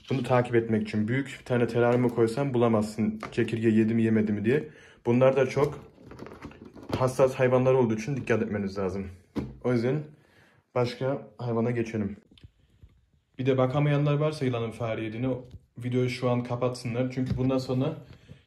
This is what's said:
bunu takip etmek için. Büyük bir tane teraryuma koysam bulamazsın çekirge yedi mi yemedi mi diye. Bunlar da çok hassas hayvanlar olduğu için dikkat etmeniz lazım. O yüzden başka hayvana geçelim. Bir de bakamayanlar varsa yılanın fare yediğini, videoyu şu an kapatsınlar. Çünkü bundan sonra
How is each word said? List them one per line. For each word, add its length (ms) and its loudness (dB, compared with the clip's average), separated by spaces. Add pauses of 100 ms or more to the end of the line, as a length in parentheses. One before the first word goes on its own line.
(100)
bunu 120 -2
takip 320 2
etmek 340 2
için. 200 -2
Büyük 320 -4
bir 40 -20
tane 220 0
teraryuma 420 2
koysam 460 0
bulamazsın 680 0 (120)
çekirge 360 0
yedi 260 4
mi 80 2
yemedi 300 2
mi 120 -2
diye. 240 2 (380)
Bunlar 300 6
da 120 4
çok 300 0 (1160)
hassas 380 2
hayvanlar 400 4
olduğu 200 4
için 220 -4
dikkat 260 0
etmeniz 360 -4
lazım. 320 -4 (540)
O 80 0
yüzden 300 0 (720)
başka 540 -2 (100)
hayvana 320 -2
geçelim. 460 -4 (1200)
Bir 80 -2
de 120 4
bakamayanlar 560 2
varsa 300 -2
yılanın 260 -2
fare 340 -6
yediğini, 320 -4 (420)
videoyu 320 0
şu 200 -2
an 120 0
kapatsınlar. 680 -4
Çünkü 260 -2
bundan 220 2
sonra 380 -2 (500)